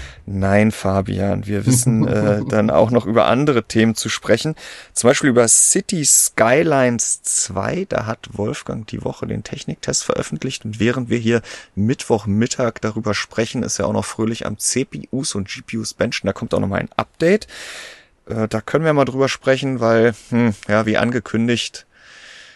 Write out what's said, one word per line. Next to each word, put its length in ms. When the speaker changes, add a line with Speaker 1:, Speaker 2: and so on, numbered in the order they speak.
Speaker 1:
Nein, 440
Fabian, 760
wir 180
wissen, 420
äh, 380
Speaker 2:
<laughs> 60
Speaker 1:
dann 180
auch 220
noch 160
über 180
andere 380
Themen 320
zu 160
sprechen. 440
Zum 160
Beispiel 220
über 180
City 560
Skylines 1160
zwei. 680
Da 160
hat 280
Wolfgang 540
die 160
Woche 240
den 180
Techniktest 600
veröffentlicht. 640
Und 120
während 300
wir 100
hier 220
Mittwochmittag 1080
darüber 320
sprechen, 480
ist 160
er 80
auch 80
noch 100
fröhlich 400
am 140
C 260
P 260
Us 240
und 140
G 140
P 160
Us 160
benchen. 320
Da 80
kommt 180
auch 60
nochmal 220
ein 160
Update. 500
Äh, 200
da 120
können 240
wir 80
mal 120
drüber 240
sprechen, 500
weil, 360
hm, 220
ja, 180
wie 120
angekündigt, 880